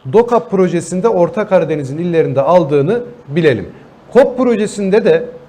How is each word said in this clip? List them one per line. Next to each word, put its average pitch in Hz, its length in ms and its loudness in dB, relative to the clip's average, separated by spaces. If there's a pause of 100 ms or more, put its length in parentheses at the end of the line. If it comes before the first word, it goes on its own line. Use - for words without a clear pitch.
(140)
dokap 233 380 0
projesinde 180 560 -2
Orta 196 400 0
Karadeniz'in 151 500 -2
illerini 160 380 0
de 131 60 2
aldığını 156 600 2 (260)
bilelim. 139 400 0 (460)
kop 254 240 4
projesinde 202 680 0
de 160 200 2 (240)